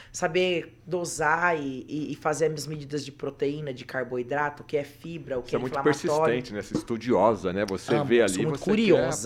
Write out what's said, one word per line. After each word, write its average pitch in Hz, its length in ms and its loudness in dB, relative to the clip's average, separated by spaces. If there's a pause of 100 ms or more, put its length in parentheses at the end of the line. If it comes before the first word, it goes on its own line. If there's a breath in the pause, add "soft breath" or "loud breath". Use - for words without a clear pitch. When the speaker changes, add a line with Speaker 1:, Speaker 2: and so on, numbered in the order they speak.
(120)
Speaker 1:
Saber 175 760 0
dosar 165 680 0
e, 139 320 -6
e, 147 240 -6
e 151 40 -6
fazer 156 360 2
as 151 140 -8
medidas 147 400 -8
de 143 60 -12
proteína, 143 600 -4
de 120 140 -10
carboidrato, 131 800 -4
o - 20 -16
que - 100 -6
é 143 80 0
fibra, 139 540 -10
o 120 60 -4
que - 80 -8
Speaker 2:
Você - 40 -2
Speaker 1:
é 123 40 2
Speaker 2:
é - 20 -2
muito 131 160 -4
Speaker 1:
inflamatório. 147 560 2
Speaker 2:
persistente, 123 180 -4
né? 104 120 -4
Você 104 100 -12
é 107 60 -2
estudiosa, 107 720 2
né? 101 160 0
Você 95 240 -2
Speaker 1:
Amo, 135 120 2
Speaker 2:
vê 117 220 6
Speaker 1:
sou 95 100 0
Speaker 2:
ali, - 100 0
Speaker 1:
muito 147 100 -2
Speaker 2:
você - 140 -8
Speaker 1:
curiosa, 165 540 4